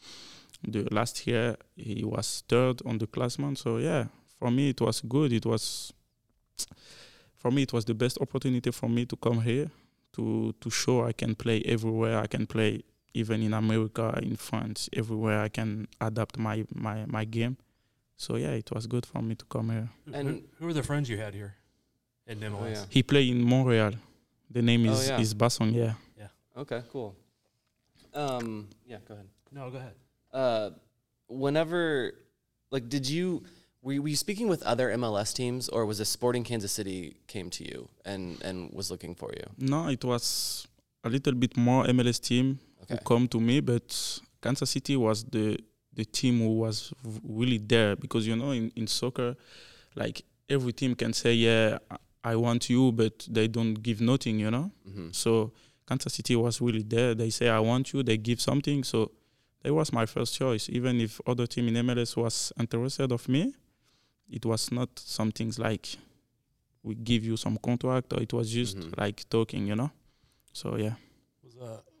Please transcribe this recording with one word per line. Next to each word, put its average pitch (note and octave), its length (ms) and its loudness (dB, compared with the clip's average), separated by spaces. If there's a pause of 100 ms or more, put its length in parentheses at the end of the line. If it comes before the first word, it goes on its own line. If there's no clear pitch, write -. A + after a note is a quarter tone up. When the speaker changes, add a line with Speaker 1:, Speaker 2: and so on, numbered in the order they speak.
(640)
Speaker 1:
the G#2+ 300 -2
last A2+ 340 -2
year A#2+ 300 0 (180)
he A2 300 -6
was A2+ 440 -4
third B2+ 380 2
on A#2 120 -2
the G#2+ 100 -4
classement. C3 500 -4
So A2+ 200 -2
yeah, D3 260 0 (340)
for A#2+ 140 0
me C#3 160 4
it B2 120 0
was A2 200 2
good. C3 320 2
It A2+ 120 2
was, - 480 -2 (1400)
for B2 140 -2
me C#3 120 4
it B2+ 100 -2
was A#2 120 0
the A2+ 100 0
best A#2+ 260 0
opportunity B2+ 500 0
for - 180 -4
me A#2+ 180 2
to - 100 -8
come A#2 240 2
here B2 300 0 (420)
to, A2+ 480 -2
to A#2 100 -8
show B2 340 2
I A#2 80 0
can - 220 -2
play A2+ 320 0
everywhere. A2+ 520 0
I G#2+ 100 -2
can A2 180 -2
play A2 360 2 (320)
even A2 280 0
in G#2+ 120 2
America, A2 680 0
in A#2 140 -2
France, - 560 -6
everywhere A2 480 0
I G#2+ 80 0
can A2 400 -4 (120)
adapt A2 380 -4
my, A2 260 -2 (100)
my, A2 320 -4
my G#2+ 180 -4
game. A#2 320 -2 (600)
So, - 200 -4
yeah, C3 140 -2
it A#2 220 -4
was A2+ 140 -6
good A#2 200 -2
for - 160 -8
me A2+ 120 -2
to - 120 -12
come A2+ 240 -4
here. A2+ 180 -4 (180)
Speaker 2:
Who, C#3+ 80 -14
Speaker 3:
And C#3 140 -4
Speaker 2:
who, B2+ 140 -6 (160)
who E3 100 -6
are E3+ 60 -2
the C#3+ 80 0
friends C#3+ 260 -2
you G#2+ 80 -4
had G#2 180 -6
here G2 200 -10 (720)
in G#2+ 160 -10
Speaker 3:
Oh, A2 40 -6
Speaker 2:
M G#2 80 -4
L G#2 100 -6
S? A2 160 -4
Speaker 3:
yeah. G2 100 -8
Speaker 1:
He C3+ 120 6
play C#3 260 4
in B2 140 2
Montreal. A#2+ 500 4 (580)
The A#2+ 120 0
name A#2 260 6
Speaker 3:
Oh, A2 40 4
Speaker 1:
is, G#2+ 160 2
Speaker 3:
yeah. B2 120 2
Speaker 1:
is G#2+ 140 2
Basson, A2+ 400 2
yeah. A2+ 200 0 (240)
Speaker 2:
Yeah. G#2 100 -16 (280)
Speaker 3:
Okay, B2+ 260 -8 (100)
cool. G#2+ 240 -10 (1000)
Um, A#2 540 -4 (180)
yeah, A#2 200 -16
go G#2+ 80 -18
ahead. G2+ 140 -18 (240)
Speaker 2:
No, C3+ 180 -12
go C3+ 80 -12
ahead. B2+ 160 -16 (380)
Speaker 3:
Uh, A#2 380 2 (580)
whenever, D3+ 840 0 (560)
like, B2 180 -4
did C3+ 200 -2
you, E3+ 340 -2 (400)
were C3 100 -6
you, C#3+ 100 0
were D3 60 -2
you D3 80 0
speaking G#3 320 -2
with E3 140 0
other A#2+ 280 2
M A#2+ 140 0
L A2 120 0
S G#2 160 -2
teams, B2 360 -4
or A2+ 180 0
was G#2 140 -2
it G#2+ 60 -2
Sporting B2 380 0
Kansas A2 280 -4
City F#2 440 -6 (100)
came F2+ 240 -10
to E2 140 -10
you B1 240 -12 (160)
and, F#2+ 380 -8
and F2+ 300 -8
was F#2+ 180 -8
looking F2 240 -10
for - 220 -10
you? - 80 -12 (140)
Speaker 1:
No, F#3 300 0
it C3+ 160 -4
was - 640 -2 (380)
a A#2+ 40 -4
little C3+ 260 2
bit B2 220 2
more B2 320 6
M B2+ 120 6
L A#2+ 80 6
S A#2 100 2
team C3 400 2 (300)
who - 60 -6
Speaker 3:
Okay. - 100 -4
Speaker 1:
come A#2+ 240 6
to A#2 120 0
me, A#2+ 200 4
but - 600 0 (220)
Kansas C3 280 0
City - 260 0
was A2 280 4
the, G#2+ 340 0 (340)
the A2 120 -4
team B2 360 2
who A2 180 4
was A2 340 -2 (120)
v-, A2 200 -10
really A#2 340 0
there G#2+ 360 6
because, A2 320 -2
you A2+ 80 0
know, B2+ 160 -2
in, A2+ 240 -2
in A2+ 140 -4
soccer, B2 480 -2 (580)
like, A2+ 280 -6 (260)
every C3 240 2
team B2+ 240 0
can A#2 160 -2
say, A#2 220 4
"Yeah, A2+ 440 6 (120)
I, - 60 -12 (360)
I A2+ 40 2
want A#2 340 2
you," B2 220 6
but A2+ 380 0
they A2 180 4
don't A2+ 260 0
give A2 260 -2
nothing, A#2 400 2
you G#2+ 100 0
know? C#3+ 200 -2 (180)
Speaker 3:
Mm-hmm. F#2+ 240 -10
Speaker 1:
So A2+ 400 2 (340)
Kansas - 280 -2
City - 220 0
was A#2 240 2
really A2+ 220 0
there. A#2 320 2
They A2+ 160 0
say, A#2+ 180 2
"I A2+ 120 4
want A#2+ 320 2
you." C#3 100 0
They A2+ 140 4
give A2+ 240 0
something. C#3 440 0
So - 260 0 (520)
that C3+ 120 0
was D#3 180 0
my A2+ 140 2
first - 280 -2
choice, B2 360 0
even B2 300 2
if G#2+ 260 -2
other A#2+ 200 0
team A#2+ 220 -2
in A2+ 80 2
M A#2+ 140 2
L B2 80 0
S A#2 180 -2
was - 420 -2
interested B2 540 0
of A#2+ 160 -2
me. E3 260 4 (760)
It - 180 -8
was A2+ 260 0
not B2 240 -2
some - 360 -4
things A2 260 -4
like, A2 380 -4 (840)
"We A2 120 -6
give A2+ 300 0
you A2+ 120 -2
some A2 220 -2
contract," B2+ 560 -2
or B2 80 0
it A2 100 -6
was A#2 180 -2
just A2+ 280 -2
Speaker 3:
Mm-hmm. E2+ 220 -8
Speaker 1:
like, G#2 280 -4
talking, G#2+ 400 0
you G#2 80 -2
know? C3 140 -2 (640)
So, A2 240 -6
yeah. A2 180 -2 (500)
Speaker 2:
Was, A#2+ 120 -20
uh, A#2 240 -14 (200)